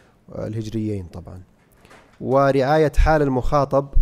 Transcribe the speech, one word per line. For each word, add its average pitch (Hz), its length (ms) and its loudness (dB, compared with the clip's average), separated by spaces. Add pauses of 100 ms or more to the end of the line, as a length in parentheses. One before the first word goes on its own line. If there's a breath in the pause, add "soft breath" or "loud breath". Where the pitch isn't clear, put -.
(340 soft breath)
آه، - 120 -10
الهجريين 107 680 -8
طبعا، 87 280 -18 (800 loud breath)
ورعاية 139 760 2
حال 156 260 4
المخاطب 139 680 0 (140)